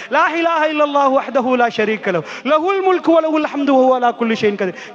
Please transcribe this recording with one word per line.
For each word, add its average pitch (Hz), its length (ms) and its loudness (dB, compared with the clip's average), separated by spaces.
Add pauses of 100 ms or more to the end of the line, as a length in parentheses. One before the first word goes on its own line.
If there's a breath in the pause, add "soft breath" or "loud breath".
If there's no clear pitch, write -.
(100)
லா 320 200 2
இலாஹ 330 360 0
இல்லல்லாஹு 285 500 0
வஹ்தஹு 254 400 0
லா 240 100 2
ஷரீக்க 214 440 -2
லஹு, 170 140 -2 (180 loud breath)
லஹுல் 320 440 0
முல்கு 349 240 2
வ 330 100 4
லஹுல் 311 360 0
ஹம்து 285 140 0
வ 262 100 4
ஹுவ 262 140 4
அலா 240 180 2
குல்லி 226 280 -2
ஷைஇன் 208 140 0
கதீர். 190 200 -4 (200 loud breath)